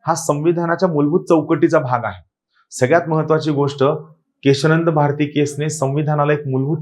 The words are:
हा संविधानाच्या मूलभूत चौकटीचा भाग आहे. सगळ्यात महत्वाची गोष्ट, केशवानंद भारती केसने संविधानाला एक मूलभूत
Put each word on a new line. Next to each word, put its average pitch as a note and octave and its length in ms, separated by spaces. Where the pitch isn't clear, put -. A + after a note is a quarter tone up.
हा D#3+ 80
संविधानाच्या E3+ 760
मूलभूत D3+ 360
चौकटीचा D#3+ 540
भाग B2+ 260
आहे. G2 180
सगळ्यात D#3 380
महत्वाची D#3 420
गोष्ट, C#3 340
केशवानंद D#3+ 460
भारती D3 360
केसने D3 420
संविधानाला D3 640
एक D3 140
मूलभूत C3+ 360